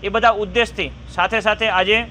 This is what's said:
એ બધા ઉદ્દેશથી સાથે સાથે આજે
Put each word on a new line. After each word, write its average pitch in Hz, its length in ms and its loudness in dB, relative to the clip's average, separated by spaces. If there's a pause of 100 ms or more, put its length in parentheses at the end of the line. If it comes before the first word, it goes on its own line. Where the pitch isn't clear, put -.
એ 196 60 -6
બધા 226 220 4
ઉદ્દેશથી 208 600 -2 (240)
સાથે 190 260 0
સાથે 214 280 0
આજે 202 420 2